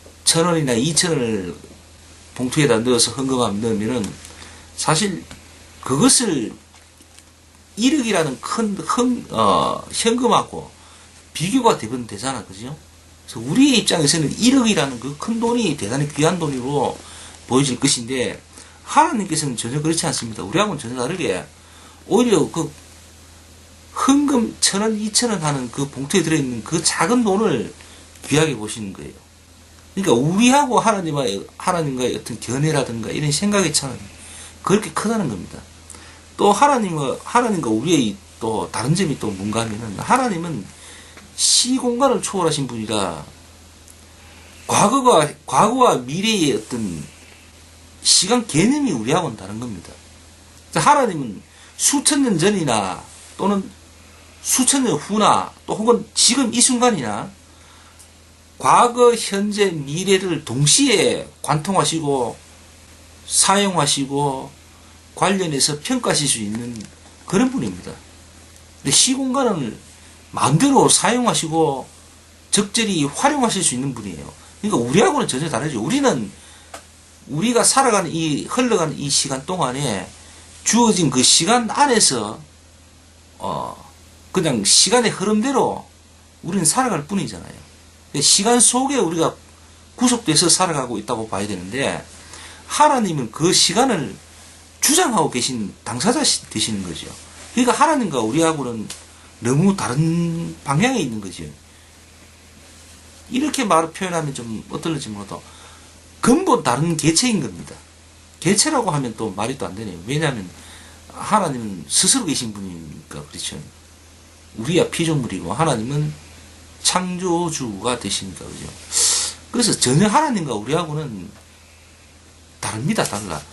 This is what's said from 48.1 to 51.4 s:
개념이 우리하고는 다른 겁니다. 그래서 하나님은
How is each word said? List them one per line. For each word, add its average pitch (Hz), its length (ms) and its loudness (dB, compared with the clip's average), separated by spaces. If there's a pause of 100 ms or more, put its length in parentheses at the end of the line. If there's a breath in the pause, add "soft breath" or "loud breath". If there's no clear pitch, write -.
개념이 247 460 2
우리하고는 135 440 -2
다른 98 240 -12
겁니다. 101 320 -12 (800)
그래서 156 160 2
하나님은 180 540 2 (340 loud breath)